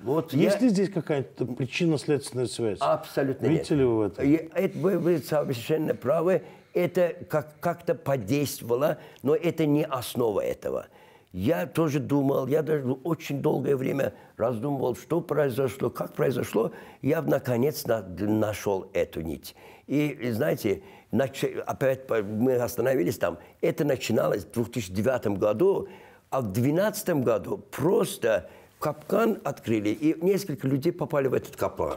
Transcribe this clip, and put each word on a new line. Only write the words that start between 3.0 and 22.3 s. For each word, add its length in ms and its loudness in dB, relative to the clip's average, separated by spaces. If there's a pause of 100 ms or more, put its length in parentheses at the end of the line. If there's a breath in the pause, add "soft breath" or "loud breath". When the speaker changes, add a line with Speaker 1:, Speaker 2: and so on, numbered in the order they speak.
Speaker 2:
Видите 280 2
Speaker 1:
нет. 60 4
Speaker 2:
ли 40 4
вы 200 4
это? 200 -2
Speaker 1:
Я, 140 6 (160)
это 240 -2
вы, 200 2
вы 200 2
совершенно 720 -2
правы. 500 2 (300 loud breath)
Это 440 2 (120)
как, 300 -4
как-то 380 -2
подействовало, 1000 0 (260 loud breath)
но 100 4
это 320 2
не 180 4
основа 560 0
этого. 460 -4 (460 loud breath)
Я 340 0
тоже 340 0
думал, 460 2
я 160 2
даже 280 0
очень 520 -4
долгое 340 2
время 380 0 (240 loud breath)
раздумывал, 580 0
что 240 -2
произошло, 720 0
как 240 -8
произошло. 580 0 (300 loud breath)
Я 180 0
наконец 640 0
на-, 180 0
нашел 920 -2
эту 260 -2
нить. 340 -8 (320 loud breath)
И, 220 0
и 220 -6
знаете, 520 0 (300 loud breath)
нач-, 540 -2
опять 400 0
по-, 160 0
мы 320 2